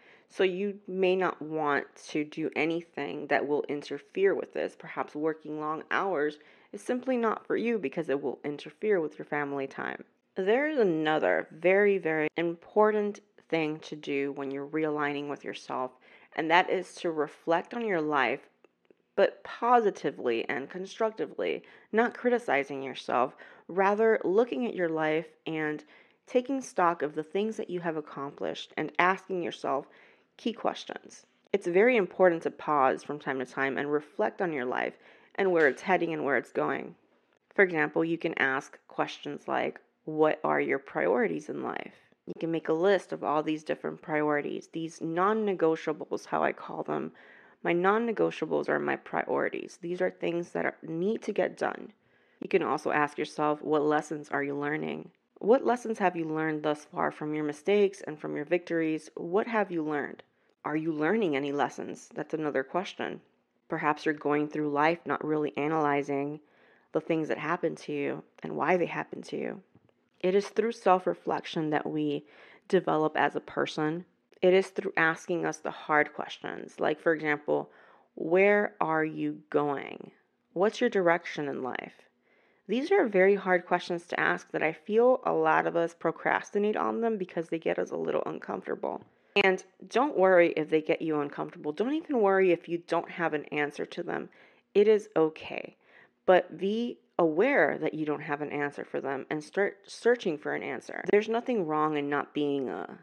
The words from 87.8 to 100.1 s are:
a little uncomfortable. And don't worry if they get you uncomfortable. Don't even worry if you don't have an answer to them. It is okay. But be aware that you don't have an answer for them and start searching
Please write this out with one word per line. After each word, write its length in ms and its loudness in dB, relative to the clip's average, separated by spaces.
a 60 -6
little 280 -2
uncomfortable. 760 -6
And 260 6
don't 320 0
worry 380 8
if 140 -2
they 120 4
get 200 0
you 180 0
uncomfortable. 540 -6
Don't 200 0
even 280 0
worry 300 6
if 180 0
you 80 -2
don't 340 -4
have 220 -2
an 120 -2
answer 400 -4
to 180 -10
them. 260 -6
It 140 6
is 300 4
okay. 580 -2
But 320 6
be 420 -2
aware 600 4
that 140 -2
you 120 -4
don't 160 -4
have 200 -6
an 100 -6
answer 320 -4
for 160 -6
them 300 -6
and 140 -4
start 420 -2
searching 520 0